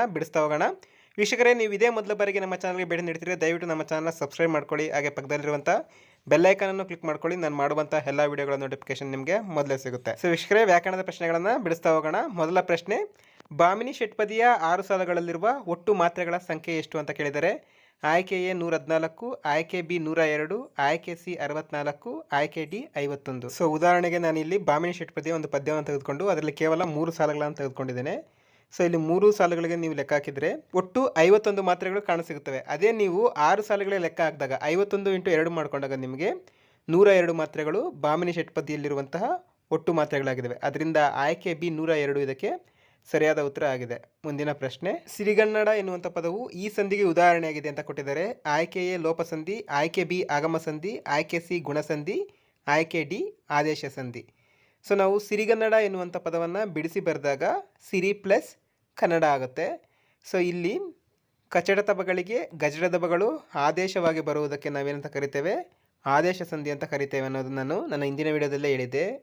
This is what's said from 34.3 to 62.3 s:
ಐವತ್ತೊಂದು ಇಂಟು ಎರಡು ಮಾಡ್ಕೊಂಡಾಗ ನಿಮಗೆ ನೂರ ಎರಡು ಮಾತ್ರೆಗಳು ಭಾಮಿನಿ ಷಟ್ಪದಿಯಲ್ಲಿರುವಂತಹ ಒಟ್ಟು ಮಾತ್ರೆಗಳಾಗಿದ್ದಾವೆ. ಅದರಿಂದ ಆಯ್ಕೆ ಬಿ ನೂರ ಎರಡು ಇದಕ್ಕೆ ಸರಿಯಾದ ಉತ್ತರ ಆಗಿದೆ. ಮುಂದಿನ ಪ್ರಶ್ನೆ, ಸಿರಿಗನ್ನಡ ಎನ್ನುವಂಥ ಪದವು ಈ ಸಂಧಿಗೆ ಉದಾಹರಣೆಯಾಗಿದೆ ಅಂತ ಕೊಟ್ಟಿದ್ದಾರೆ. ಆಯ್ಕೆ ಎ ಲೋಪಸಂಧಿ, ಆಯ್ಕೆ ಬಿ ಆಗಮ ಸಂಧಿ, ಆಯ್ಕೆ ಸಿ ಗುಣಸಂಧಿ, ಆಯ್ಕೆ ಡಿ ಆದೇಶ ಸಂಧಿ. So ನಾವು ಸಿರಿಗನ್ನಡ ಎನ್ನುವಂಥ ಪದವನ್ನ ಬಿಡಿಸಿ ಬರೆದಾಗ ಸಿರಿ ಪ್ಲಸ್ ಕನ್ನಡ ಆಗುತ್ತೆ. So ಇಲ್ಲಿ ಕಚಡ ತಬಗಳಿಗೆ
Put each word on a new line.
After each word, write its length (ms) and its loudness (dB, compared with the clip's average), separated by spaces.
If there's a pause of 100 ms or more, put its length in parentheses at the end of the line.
ಐವತ್ತೊಂದು 520 0
ಇಂಟು 160 0
ಎರಡು 200 4
ಮಾಡ್ಕೊಂಡಾಗ 420 -4
ನಿಮಗೆ 380 -4 (580)
ನೂರ 200 8
ಎರಡು 260 6
ಮಾತ್ರೆಗಳು 560 -2
ಭಾಮಿನಿ 420 0
ಷಟ್ಪದಿಯಲ್ಲಿರುವಂತಹ 920 -4 (460)
ಒಟ್ಟು 220 0
ಮಾತ್ರೆಗಳಾಗಿದ್ದಾವೆ. 720 -2
ಅದರಿಂದ 340 0 (180)
ಆಯ್ಕೆ 400 -2
ಬಿ 160 -4
ನೂರ 200 -2
ಎರಡು 300 2
ಇದಕ್ಕೆ 540 -4 (380)
ಸರಿಯಾದ 300 4
ಉತ್ತರ 220 -2
ಆಗಿದೆ. 320 -2 (280)
ಮುಂದಿನ 280 -4
ಪ್ರಶ್ನೆ, 380 -6 (240)
ಸಿರಿಗನ್ನಡ 540 2
ಎನ್ನುವಂಥ 380 0
ಪದವು 440 -6
ಈ 180 -8
ಸಂಧಿಗೆ 340 0
ಉದಾಹರಣೆಯಾಗಿದೆ 640 4
ಅಂತ 120 -8
ಕೊಟ್ಟಿದ್ದಾರೆ. 640 -6
ಆಯ್ಕೆ 440 0
ಎ 60 -2
ಲೋಪಸಂಧಿ, 600 -4 (140)
ಆಯ್ಕೆ 340 0
ಬಿ 140 -2 (120)
ಆಗಮ 280 0
ಸಂಧಿ, 340 -8 (140)
ಆಯ್ಕೆ 340 -2
ಸಿ 200 -6
ಗುಣಸಂಧಿ, 560 -4 (500)
ಆಯ್ಕೆ 380 0
ಡಿ 140 -6 (320)
ಆದೇಶ 340 0 (120)
ಸಂಧಿ. 260 -10 (640)
So 120 2
ನಾವು 200 4
ಸಿರಿಗನ್ನಡ 540 2 (160)
ಎನ್ನುವಂಥ 280 -6
ಪದವನ್ನ 480 -2
ಬಿಡಿಸಿ 360 -6
ಬರೆದಾಗ 420 -2 (460)
ಸಿರಿ 240 0
ಪ್ಲಸ್ 360 0 (460)
ಕನ್ನಡ 300 2
ಆಗುತ್ತೆ. 420 0 (600)
So 140 0
ಇಲ್ಲಿ 340 0 (760)
ಕಚಡ 320 2
ತಬಗಳಿಗೆ 580 0 (160)